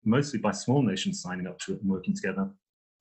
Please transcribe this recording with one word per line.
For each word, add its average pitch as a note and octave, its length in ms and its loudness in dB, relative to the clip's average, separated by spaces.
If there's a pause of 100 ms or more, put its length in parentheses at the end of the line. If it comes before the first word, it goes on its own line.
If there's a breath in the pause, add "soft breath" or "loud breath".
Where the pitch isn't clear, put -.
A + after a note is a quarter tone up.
mostly A2+ 340 4
by G#2 140 2
small B2 280 2
nations F#2+ 400 0
signing F2+ 280 -6
up F2+ 120 -12
to F#2+ 140 -6
it G2 80 -8
and G2 80 0
working F#2+ 240 0
together. G2 340 -2 (520)